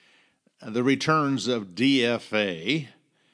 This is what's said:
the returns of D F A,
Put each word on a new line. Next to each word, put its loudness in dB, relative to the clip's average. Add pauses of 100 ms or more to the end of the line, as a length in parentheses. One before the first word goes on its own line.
(640)
the -4
returns 2
of -4
D 4
F -2
A, -2 (460)